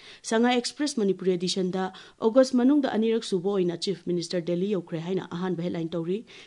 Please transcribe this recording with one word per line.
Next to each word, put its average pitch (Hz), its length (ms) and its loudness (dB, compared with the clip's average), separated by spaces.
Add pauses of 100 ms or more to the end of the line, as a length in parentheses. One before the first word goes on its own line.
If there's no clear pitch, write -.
(220)
ꯁꯉꯥꯏ 240 320 2
ꯑꯦꯛꯁꯄ꯭ꯔꯦꯁ 247 460 -2
ꯃꯅꯤꯄꯨꯔꯤ 190 340 2
ꯑꯦꯗꯤꯁꯟꯗ 185 480 -2 (380)
ꯑꯣꯒꯁ 262 360 4
ꯃꯅꯨꯡꯗ 262 360 4
ꯑꯅꯤꯔꯛ 226 320 0
ꯁꯨꯕ 190 260 -2
ꯑꯣꯏꯅ 180 260 0
ꯆꯤꯐ 170 300 -6
ꯃꯤꯅꯤꯁꯇꯔ 175 400 -2
ꯗꯦꯜꯂꯤ 175 240 0
ꯌꯧꯈ꯭ꯔꯦ 175 300 -4
ꯍꯥꯏꯅ 180 300 -4
ꯑꯍꯥꯟꯕ 175 360 -4
ꯍꯦꯗꯂꯥꯏꯟ 165 240 -4
ꯇꯧꯔꯤ꯫ 175 280 -4 (280)